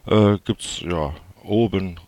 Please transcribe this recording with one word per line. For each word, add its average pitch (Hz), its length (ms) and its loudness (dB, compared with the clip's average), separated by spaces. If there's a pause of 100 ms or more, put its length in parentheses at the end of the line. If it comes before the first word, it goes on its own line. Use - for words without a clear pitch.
äh, 104 360 4
gibt's, - 380 -6
ja, 80 320 -4 (300)
oben 95 640 -2